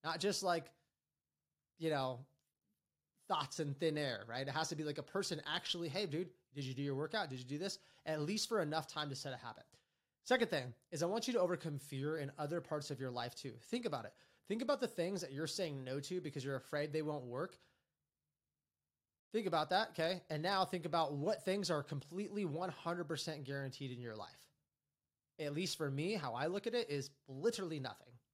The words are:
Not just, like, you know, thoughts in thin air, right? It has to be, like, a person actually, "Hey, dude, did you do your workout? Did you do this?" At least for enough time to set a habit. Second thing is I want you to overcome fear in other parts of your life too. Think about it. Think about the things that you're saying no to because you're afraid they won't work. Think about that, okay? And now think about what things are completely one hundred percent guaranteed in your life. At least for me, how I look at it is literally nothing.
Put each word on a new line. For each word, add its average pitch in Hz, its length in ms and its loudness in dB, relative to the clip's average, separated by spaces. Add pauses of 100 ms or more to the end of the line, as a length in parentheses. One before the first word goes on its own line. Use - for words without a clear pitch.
Not 160 160 0
just, 196 240 2
like, 175 300 2 (1040)
you 160 120 4
know, 131 360 2 (1000)
thoughts 151 320 0
in 147 140 2
thin 156 240 2
air, 127 320 0
right? 127 180 -2
It 139 40 -4
has 156 180 2
to 160 80 -2
be, 156 80 -2
like, 147 140 -2
a 147 40 -6
person 175 440 -2
actually, 170 420 -2
"Hey, 180 160 0
dude, 170 240 0 (240)
did 143 120 -4
you 131 100 -4
do 135 80 -2
your 143 120 2
workout? 156 360 0
Did 131 80 -6
you 127 80 -8
do 139 100 -4
this?" 190 220 -4 (260)
At 156 160 0
least 185 300 2
for 214 100 4
enough 156 260 2
time 151 220 -4
to 135 80 -4
set 139 160 -6
a 123 60 -6
habit. - 260 -12 (600)
Second 247 240 4
thing 127 260 0 (160)
is 156 120 -2
I 170 40 2
want 220 200 0
you 254 60 0
to 226 80 4
overcome 170 380 2
fear 143 400 -2
in 139 180 -4
other 156 240 -2
parts 147 300 -4
of 127 100 -6
your 131 100 -2
life 120 240 -4
too. 120 200 -10 (160)
Think 240 160 0
about 123 180 -2
it. 104 80 -10 (340)
Think 220 140 0
about 277 200 4
the - 80 0
things 180 340 0
that 139 100 -6
you're 147 140 -2
saying 147 380 -2
no 131 160 -2
to 175 200 -2
because 143 240 -4
you're 139 120 0
afraid 147 360 -2
they 156 80 2
won't 151 240 -2
work. 127 340 -4 (1700)
Think 214 140 2
about 156 240 4
that, 208 200 4
okay? 170 380 0
And 151 140 0
now 190 240 6
think 175 180 -2
about 156 300 4
what 156 320 2
things 190 240 2
are 151 120 4
completely 190 640 -4
one 165 240 0
hundred 170 360 -2
percent 147 400 -2
guaranteed 135 460 -4
in 123 120 -8
your 113 140 -6
life. 95 120 -8 (1120)
At 147 160 -2
least 180 240 0
for 143 120 0
me, 151 220 2
how 139 220 0
I 135 140 2
look 196 180 0
at 233 80 0
it 233 160 2
is 143 200 -2 (160)
literally 156 540 0
nothing. 123 320 -8 (220)